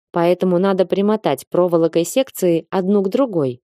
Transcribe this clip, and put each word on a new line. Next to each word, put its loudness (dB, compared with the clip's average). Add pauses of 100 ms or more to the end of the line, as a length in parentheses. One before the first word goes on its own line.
(100)
Поэтому 0
надо 0
примотать -2
проволокой 0
секции -2
одну 0
к -2
другой. -2 (160)